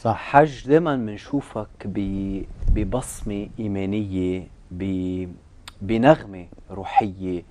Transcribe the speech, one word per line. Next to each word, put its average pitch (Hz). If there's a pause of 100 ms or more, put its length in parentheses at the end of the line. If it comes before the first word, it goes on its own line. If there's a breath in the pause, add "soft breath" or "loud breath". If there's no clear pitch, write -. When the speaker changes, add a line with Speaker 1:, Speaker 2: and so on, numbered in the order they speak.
Speaker 1:
صح. 110
Speaker 2:
حج، 139
دايما 151
منشوفك 107 (160)
ب-، 98 (260)
ببصمة 104 (100)
إيمانية، 98 (240)
ب-، 92 (560)
بنغمة 104 (240)
روحية، 92